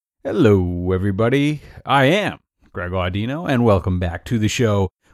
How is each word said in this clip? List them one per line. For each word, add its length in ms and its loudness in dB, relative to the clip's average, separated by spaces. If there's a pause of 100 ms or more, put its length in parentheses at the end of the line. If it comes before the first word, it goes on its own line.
(240)
Hello, 680 2
everybody. 720 -2 (240)
I 200 2
am 340 0 (320)
Greg 180 -8
Audino, 580 -4
and 160 2
welcome 360 2
back 240 -4
to 160 -2
the 80 2
show 420 0 (240)